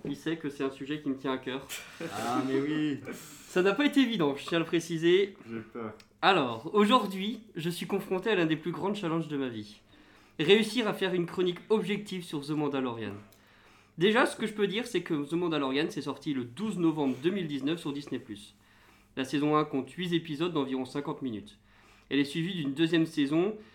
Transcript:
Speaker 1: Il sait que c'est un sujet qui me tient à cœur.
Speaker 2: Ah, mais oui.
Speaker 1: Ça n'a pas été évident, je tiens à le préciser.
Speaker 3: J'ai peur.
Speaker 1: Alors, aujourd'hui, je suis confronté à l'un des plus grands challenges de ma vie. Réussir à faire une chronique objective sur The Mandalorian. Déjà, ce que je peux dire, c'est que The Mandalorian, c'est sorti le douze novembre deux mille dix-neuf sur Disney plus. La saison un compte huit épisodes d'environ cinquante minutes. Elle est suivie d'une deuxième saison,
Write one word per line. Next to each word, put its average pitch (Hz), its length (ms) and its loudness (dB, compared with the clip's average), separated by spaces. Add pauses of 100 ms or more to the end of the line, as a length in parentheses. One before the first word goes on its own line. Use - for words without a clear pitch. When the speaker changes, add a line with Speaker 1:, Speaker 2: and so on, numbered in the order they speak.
Speaker 1:
Il 143 120 -4
sait 160 200 -4
que 151 120 -6
c'est 139 140 -6
un 135 80 0
sujet 143 300 -8
qui 147 80 -2
me 131 80 0
tient 131 160 -2
à 131 40 -2
cœur. 127 280 -8 (360)
Speaker 2:
Ah, 120 460 -2
mais 135 120 2
oui. 151 400 0 (480)
Speaker 1:
Ça 180 140 2
n'a 196 120 4
pas 285 120 2
été 285 160 4
évident, 180 360 2
je - 100 -12
tiens 170 100 2
à - 20 4
le 165 60 2
préciser. 170 720 2 (140)
Speaker 3:
J'ai 113 100 -6
peur. 113 340 -8 (280)
Speaker 1:
Alors, 156 520 4
aujourd'hui, 208 680 4 (140)
je 170 140 -2
suis 175 180 -6
confronté 190 420 -2
à 214 60 4
l'un 175 100 4
des 156 100 2
plus 160 160 -4
grands 160 220 -2
challenges 165 340 -2
de 151 100 -4
ma 131 120 -2
vie. 110 320 -10 (580)
Réussir 214 480 4
à 190 60 0
faire 185 200 0
une 175 120 2
chronique 180 320 0 (120)
objective 196 540 0
sur 156 220 -6
The 151 60 -6
Mandalorian. 131 640 -2 (840)
Déjà, 220 280 4
ce - 100 -2
que 220 120 -2
je 208 60 -6
peux 208 140 2
dire, 214 200 -4
c'est 175 140 -2
que 151 240 -2
The 147 80 -6
Mandalorian, 156 560 0
c'est 147 140 -6
sorti 143 300 -4
le 131 120 -2
douze 185 320 -6
novembre 151 440 2
deux 170 100 2
mille 185 160 -2
dix-neuf 147 320 -2
sur 151 120 -4
Disney 139 280 -6
plus. - 360 -14 (640)
La 131 80 -2
saison 151 320 2
un 151 80 4
compte 135 260 -4
huit 175 220 -2
épisodes 165 400 -2
d'environ 131 320 -2
cinquante 143 360 -6
minutes. 110 360 -8 (520)
Elle 139 100 2
est 143 40 4
suivie 165 320 -2
d'une 139 180 -2
deuxième 160 320 4
saison, 160 500 2 (200)